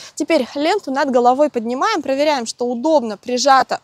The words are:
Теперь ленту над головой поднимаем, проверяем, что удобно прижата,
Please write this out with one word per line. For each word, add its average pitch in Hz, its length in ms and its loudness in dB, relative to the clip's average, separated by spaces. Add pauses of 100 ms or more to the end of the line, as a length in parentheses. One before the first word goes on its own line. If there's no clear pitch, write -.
(140)
Теперь 302 400 0
ленту 311 380 -2
над 277 180 -2
головой 254 380 4
поднимаем, 269 540 -2
проверяем, 277 420 -2
что - 220 -6
удобно 240 500 0
прижата, 247 680 0